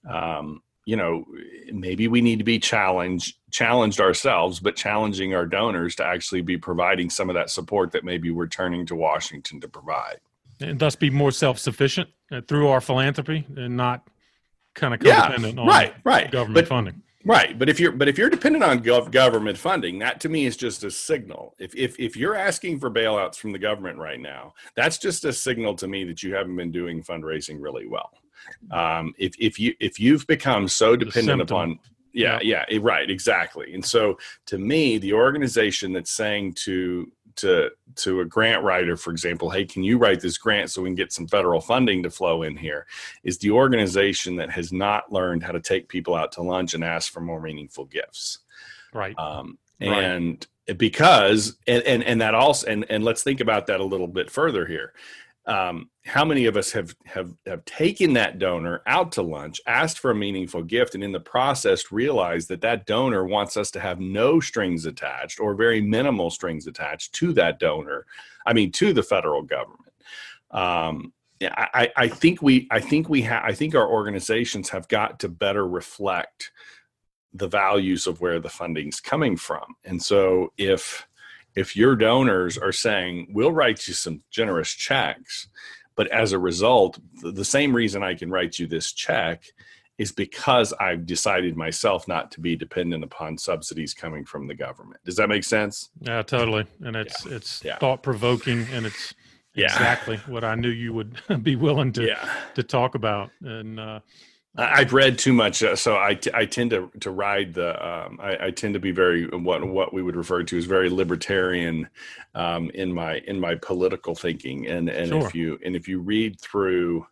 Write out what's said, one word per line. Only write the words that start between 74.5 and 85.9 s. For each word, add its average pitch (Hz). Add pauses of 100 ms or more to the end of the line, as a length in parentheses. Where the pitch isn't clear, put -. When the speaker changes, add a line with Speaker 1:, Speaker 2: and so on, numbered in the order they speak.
Speaker 1:
have 92
got 110
to 98
better 98
reflect 90 (800)
the 95
values 95
of 85
where 85
the 82
funding's 78
coming 139
from. -
And 92
so 92
if, 95 (500)
if 95
your 123
donors 110
are 95
saying, 90
"We'll 113
write 135
you 90
some 80
generous 95
checks, - (460)